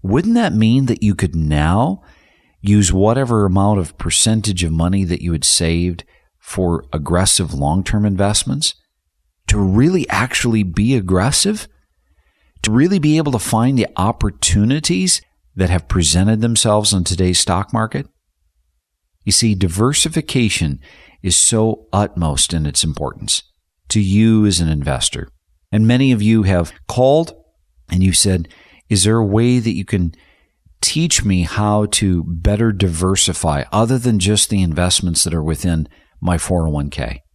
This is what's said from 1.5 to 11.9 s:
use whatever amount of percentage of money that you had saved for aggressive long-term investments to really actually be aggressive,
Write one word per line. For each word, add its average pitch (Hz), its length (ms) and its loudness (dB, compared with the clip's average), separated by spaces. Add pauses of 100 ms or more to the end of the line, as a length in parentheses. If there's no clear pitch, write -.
use 101 320 2
whatever 113 520 2
amount 98 340 2
of - 180 -6
percentage 101 640 -2
of 80 80 -2
money 87 320 0
that 85 180 -4
you 85 120 -2
had 73 100 -4
saved 85 600 -2 (340)
for 87 540 -4
aggressive 85 600 -2
long-term 90 520 -2
investments 101 680 -2 (760)
to 110 120 2
really 120 480 2
actually 110 560 -2
be 101 320 0
aggressive, 110 720 0 (920)